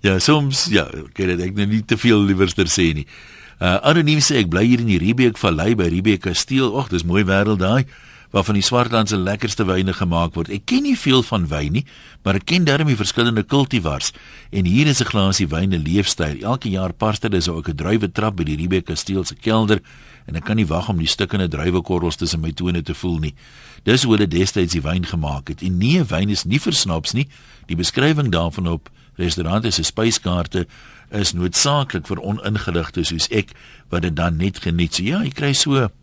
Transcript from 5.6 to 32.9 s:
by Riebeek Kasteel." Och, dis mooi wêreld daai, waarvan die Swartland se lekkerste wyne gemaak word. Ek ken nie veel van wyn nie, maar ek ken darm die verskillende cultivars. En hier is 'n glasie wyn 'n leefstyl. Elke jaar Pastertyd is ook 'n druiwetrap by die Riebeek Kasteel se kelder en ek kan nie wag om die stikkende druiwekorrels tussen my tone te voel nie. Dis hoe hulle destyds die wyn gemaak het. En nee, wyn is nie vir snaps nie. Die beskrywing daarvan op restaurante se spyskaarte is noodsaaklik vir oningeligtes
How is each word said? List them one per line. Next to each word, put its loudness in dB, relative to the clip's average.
by 2
Riebeek 2
Kasteel." 0
Och, -4
dis -2
mooi 2
wêreld 2
daai, 2
waarvan 0
die 2
Swartland 2
se 0
lekkerste -2
wyne 0
gemaak -2
word. -4
Ek -8
ken 2
nie 2
veel 2
van -2
wyn -2
nie, -2
maar 0
ek -4
ken 2
darm 2
die 2
verskillende 0
cultivars. 0
En 0
hier 4
is 2
'n -2
glasie 2
wyn 0
'n -2
leefstyl. -2
Elke -4
jaar -4
Pastertyd -2
is -2
ook -6
'n -4
druiwetrap -2
by -2
die -2
Riebeek -2
Kasteel -4
se -10
kelder 2
en -8
ek -6
kan -2
nie 2
wag -2
om 0
die 0
stikkende -2
druiwekorrels -2
tussen -4
my -4
tone -2
te -6
voel -4
nie. -4
Dis 4
hoe 4
hulle 2
destyds 0
die -2
wyn -2
gemaak -4
het. -10
En -2
nee, 2
wyn -2
is -2
nie 0
vir -2
snaps -2
nie. 0
Die -4
beskrywing 2
daarvan 0
op -4
restaurante -2
se -2
spyskaarte -2
is -2
noodsaaklik 0
vir -6
oningeligtes -2